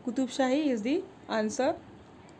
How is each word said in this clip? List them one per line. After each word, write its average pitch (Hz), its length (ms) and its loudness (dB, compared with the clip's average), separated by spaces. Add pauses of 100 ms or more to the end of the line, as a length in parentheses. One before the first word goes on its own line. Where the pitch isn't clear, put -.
Qutub 247 300 -2
Shahi 269 340 4
is 214 100 -2
the 294 220 0 (240)
answer. 220 480 0 (640)